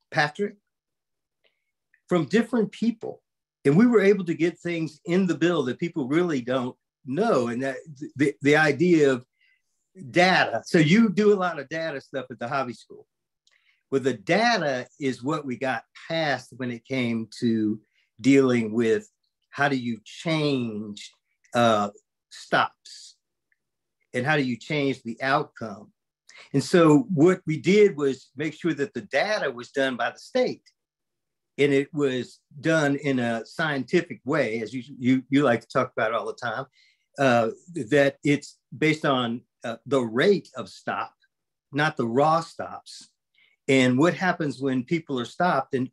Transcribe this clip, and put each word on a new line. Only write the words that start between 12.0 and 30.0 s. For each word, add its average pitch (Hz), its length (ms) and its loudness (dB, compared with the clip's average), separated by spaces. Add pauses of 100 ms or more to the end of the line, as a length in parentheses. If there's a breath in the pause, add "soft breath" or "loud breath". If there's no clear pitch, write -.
stuff 131 320 -12
at 110 80 -16
the 120 80 -8
Hobby 131 260 -4
School. - 320 -20 (840)
Well, 135 80 0
the 127 140 -2
data 160 720 -2 (120)
is 123 220 -4
what 147 240 -4
we 123 100 -6
got 127 280 -6 (240)
past 151 480 -4
when 123 160 -8
it 117 120 -14
came 117 440 -4 (100)
to 110 420 0 (400)
dealing 123 520 4
with 110 360 0 (420)
how 143 180 0
do 139 80 -2
you 120 280 -6
change, 120 1080 -4 (420)
uh, 110 340 2 (400)
stops - 840 -6 (960)
and 123 140 -4
how 156 100 2
do 143 60 2
you 127 140 -4
change 139 480 -4
the 117 180 -10
outcome. 135 720 -4 (600 loud breath)
And 135 100 2
so 151 520 6
what 180 320 4
we 156 140 -4
did 190 360 4
was 139 400 -4
make 151 160 -6
sure 160 220 -4
that 135 200 -6
the 110 80 -8
data 175 460 -2
was 120 220 -10
done 135 260 -2
by 120 140 -4